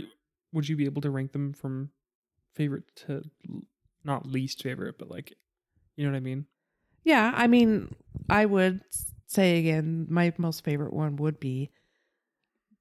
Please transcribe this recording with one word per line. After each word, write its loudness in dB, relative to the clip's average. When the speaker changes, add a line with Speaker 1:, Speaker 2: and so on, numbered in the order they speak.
Speaker 1:
would -2
you -2
be 0
able -4
to -2
rank -4
them -4
from -8
favorite -4
to -8
l-, -12
not -4
least -6
favorite, -8
but, -16
like, -14
you -4
know -2
what -4
I -6
mean? -8
Speaker 2:
Yeah, 6
I 4
mean, 4
I 6
would 2
s-, -10
say 4
again, 0
my 4
most -2
favorite -2
one -2
would -2
be -4